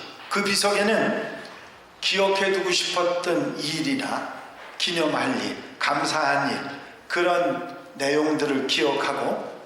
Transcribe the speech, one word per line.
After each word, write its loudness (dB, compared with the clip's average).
그 0
비석에는 2
기억해 2
두고 2
싶었던 0
일이나 -2
기념할 0
일, -4
감사한 2
일, -4
그런 0
내용들을 2
기억하고 0